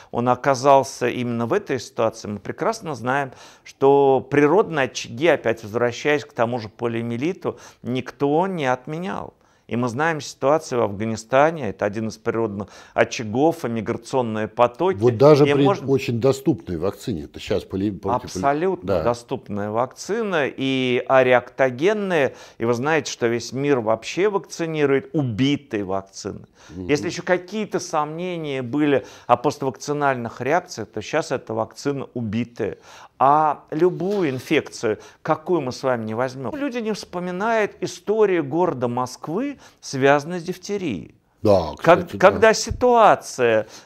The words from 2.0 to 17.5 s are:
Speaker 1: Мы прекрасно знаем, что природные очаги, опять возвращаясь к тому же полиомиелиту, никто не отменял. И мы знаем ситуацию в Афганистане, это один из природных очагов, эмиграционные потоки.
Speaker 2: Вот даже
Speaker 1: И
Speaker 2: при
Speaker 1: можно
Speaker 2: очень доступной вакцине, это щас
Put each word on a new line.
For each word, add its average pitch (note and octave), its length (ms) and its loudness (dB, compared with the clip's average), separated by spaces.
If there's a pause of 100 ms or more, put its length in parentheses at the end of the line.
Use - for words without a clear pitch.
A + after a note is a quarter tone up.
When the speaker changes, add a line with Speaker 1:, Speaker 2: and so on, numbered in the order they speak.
Speaker 1:
Мы G2+ 100 -8
прекрасно E3 560 -6
знаем, C3 360 -4 (320)
что C#3 680 4
природные D3+ 560 4
очаги, B2 420 -6
опять A#2 360 2
возвращаясь A#2+ 640 -2
к - 80 -20
тому A#2+ 240 -2
же G#2+ 100 -10
полиомиелиту, A#2 920 -6 (240)
никто C#3+ 640 -2
не F3 180 -4
отменял. D#3 680 -6 (320)
И A2 100 -4
мы B2 100 0
знаем D3+ 320 -2
ситуацию C3+ 600 0
в - 20 2
Афганистане, A2+ 840 0
это F#2+ 160 -4
один A2 240 -4
из - 80 -12
природных A2 500 -4 (260)
очагов, B2 680 0
эмиграционные A2+ 840 -4
потоки. A#2+ 480 0
Speaker 2:
Вот A2+ 180 4
даже C#3+ 320 8
Speaker 1:
И C#3+ 60 4
Speaker 2:
при C#3 100 4
Speaker 1:
можно C#3+ 240 2
Speaker 2:
очень A#2+ 320 0
доступной C3 560 0
вакцине, F2 480 -4
это - 160 -16
щас G2 240 -2